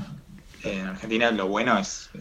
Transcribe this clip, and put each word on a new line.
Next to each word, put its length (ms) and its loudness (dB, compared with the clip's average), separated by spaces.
Eh, 160 -4
en 80 -4
Argentina 440 2
lo 160 2
bueno 320 4
es, 300 -8